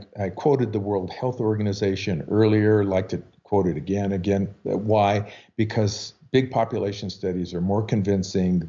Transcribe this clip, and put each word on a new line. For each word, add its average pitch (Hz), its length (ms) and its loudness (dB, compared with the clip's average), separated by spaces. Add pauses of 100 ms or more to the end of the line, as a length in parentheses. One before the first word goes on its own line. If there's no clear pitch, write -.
(180)
I 98 120 -2
quoted 123 420 0
the 104 80 -2
World 95 300 -2
Health 127 300 -6
Organization 101 920 -2
earlier, 107 540 4
like 95 240 0
to 87 140 -6 (200)
quote 98 240 2
it 80 100 0
again, 98 360 -2
again. 98 500 0
Why? 104 680 2 (240)
Because 107 580 -2 (160)
big 131 220 2
population 101 580 -2
studies 90 420 -4
are 87 80 -4
more 98 220 2
convincing 95 880 0